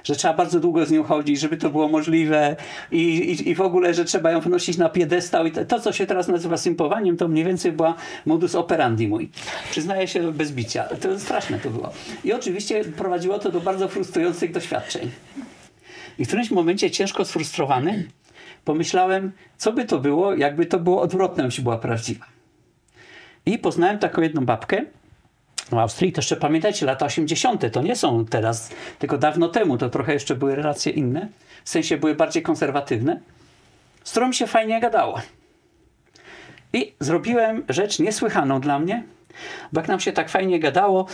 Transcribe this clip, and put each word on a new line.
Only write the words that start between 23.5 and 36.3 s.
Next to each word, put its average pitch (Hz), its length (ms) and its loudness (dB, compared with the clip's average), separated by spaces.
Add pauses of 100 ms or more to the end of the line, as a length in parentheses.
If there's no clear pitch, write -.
poznałem 190 420 2
taką 170 220 0
jedną 156 240 0
babkę 123 360 0 (880)
w - 40 -6
Austrii, 117 380 2
to - 80 -4
jeszcze 151 160 -2
pamiętajcie, 160 500 0
lata 135 200 0
osiemdziesiąte, 160 640 0
to 120 120 -2
nie 208 140 0
są 117 300 0
teraz, 113 440 -2 (300)
tylko 143 180 -2
dawno 151 320 2
temu, 175 280 2
to 123 120 -2
trochę 131 240 -2
jeszcze 143 220 -2
były 135 200 0
relacje 147 360 -2
inne, 151 360 -2 (360)
w - 60 -12
sensie 160 280 0
były 151 180 2
bardziej 160 280 2
konserwatywne, 143 760 0 (840)
z - 80 -14
którą 240 160 2
mi 254 80 0
się 240 120 0
fajnie 226 320 2
gadało. 220 420 0 (1500)